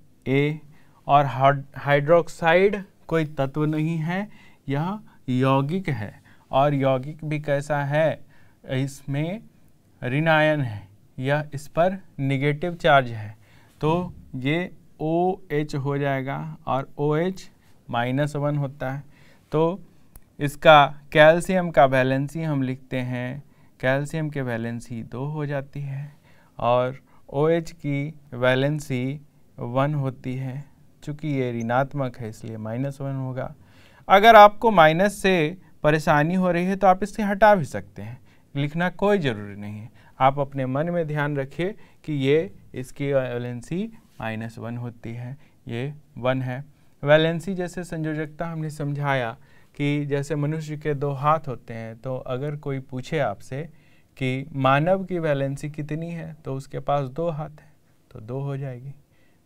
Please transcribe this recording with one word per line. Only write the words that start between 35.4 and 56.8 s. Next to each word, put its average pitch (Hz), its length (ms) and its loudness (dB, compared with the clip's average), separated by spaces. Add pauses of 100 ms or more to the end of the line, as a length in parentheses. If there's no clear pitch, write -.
परेशानी 151 520 4
हो 185 160 2
रही 170 140 0
है 196 100 0
तो 196 120 4
आप 190 160 4
इसे 202 200 -6
हटा 208 320 6
भी 156 100 0
सकते 98 360 -10
हैं, 113 180 -14 (360)
लिखना 151 340 -2
कोई 202 280 2
ज़रूरी 104 380 -4
नहीं 104 240 -12
है। 113 100 -14 (300)
आप 135 200 4
अपने 139 260 -4
मन 143 240 -2
में 175 180 -2
ध्यान 147 300 -2
रखिए 165 380 -6 (280)
कि 151 100 -6
ये 147 400 2 (200)
इसकी 139 400 -8
वैलेंसी 123 800 -4 (280)
माइनस 113 380 -8
वन 117 200 -10
होती 117 360 -12
है, 123 240 -12 (300)
ये 127 260 -6 (240)
वन 127 240 0
है। 127 220 -8 (400)
वैलेंसी 156 500 2
जैसे 180 300 -6
संयोजकता 156 640 -6
हमने 160 220 -8
समझाया 143 680 -4 (380)
कि 147 300 0
जैसे 143 300 -2
मनुष्य 151 420 -4
के 151 160 -4
दो 143 180 -2
हाथ 151 360 0
होते 117 260 -10
हैं, 113 240 -12
तो 127 200 -6
अगर 139 380 -6
कोई 139 240 -6
पूछे 131 400 -6
आपसे 127 440 -4 (540)
कि 131 360 -2
मानव 147 520 4
की 180 140 -4
वैलेंसी 139 500 -2
कितनी 156 420 -8
है, 160 220 -10
तो 135 220 -10
उसके 135 240 -10
पास 139 300 -2